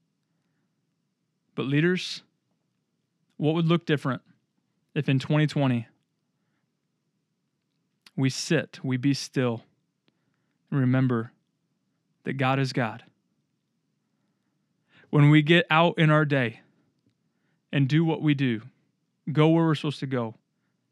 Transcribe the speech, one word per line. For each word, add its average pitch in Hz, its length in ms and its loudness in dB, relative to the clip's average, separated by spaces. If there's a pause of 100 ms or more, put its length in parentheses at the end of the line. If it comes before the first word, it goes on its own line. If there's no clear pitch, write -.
(1600)
But 135 100 -6
leaders, 160 560 -2 (1160)
what 156 180 -2
would 170 120 0
look 165 180 0
different 139 360 -2 (720)
if 147 160 -4
in 135 80 2
twenty 151 300 0
twenty 127 400 -2 (2250)
we 135 140 0
sit, - 540 -4
we 127 140 -4
be 131 180 0
still, 120 480 -4 (1080)
and 143 100 -2
remember 127 520 0 (920)
that 135 100 -6
God 135 260 -2
is 131 140 -4
God. 120 300 -6 (2000)
When 147 200 6
we 156 140 6
get 170 260 4
out 165 300 2
in 156 100 4
our 151 160 2
day 131 360 -2 (1120)
and 143 160 0
do 151 160 2
what 160 180 -2
we 151 120 2
do, 123 300 -2 (680)
go 151 180 4
where 165 160 4
we're 160 100 2
supposed 147 240 -6
to 139 80 -8
go, 120 280 -6 (560)